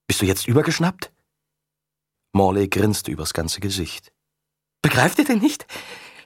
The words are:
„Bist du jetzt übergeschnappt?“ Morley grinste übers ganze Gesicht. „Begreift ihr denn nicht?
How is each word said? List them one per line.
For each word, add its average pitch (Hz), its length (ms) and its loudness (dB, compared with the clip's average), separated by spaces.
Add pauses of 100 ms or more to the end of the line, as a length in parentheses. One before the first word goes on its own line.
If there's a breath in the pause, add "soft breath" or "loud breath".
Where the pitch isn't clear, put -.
„Bist - 140 -2
du 104 40 0
jetzt 92 220 0
übergeschnappt?“ 160 680 0 (1200)
Morley 98 360 4
grinste 104 420 0
übers 78 220 -6
ganze 82 260 -4
Gesicht. 95 520 -8 (720)
„Begreift 143 380 2
ihr 294 60 4
denn 240 120 2
nicht? 226 300 0 (580 loud breath)